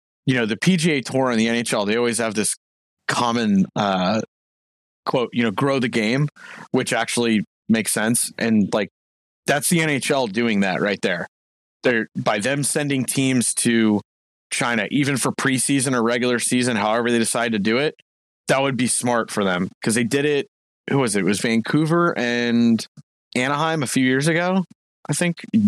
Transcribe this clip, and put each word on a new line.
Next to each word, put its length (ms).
you 80
know, 140
the 100
P 200
G 160
A 80
Tour 280
and 100
the 80
N 80
H 180
L, 120
they 100
always 220
have 160
this 220
common, 680
uh, 460
quote, 260
you 120
know, 80
"grow 280
the 100
game," 380
which 200
actually 520
makes 220
sense. 460
And, 360
like, 160
that's 240
the 120
N 80
H 220
L 160
doing 340
that 200
right 200
there. 260
They're, 240
by 220
them 240
sending 420
teams 500
to 460
China, 400
even 240
for 160
preseason 640
or 100
regular 360
season, 360
however 340
they 100
decide 340
to 60
do 180
it, 180
that 120
would 140
be 120
smart 440
for 140
them, 240
'cause 120
they 80
did 220
it. 220
Who 100
was 160
it? 40
It 60
was 140
Vancouver 800
and 680
Anaheim 480
a 40
few 160
years 240
ago. 380
I 40
think 320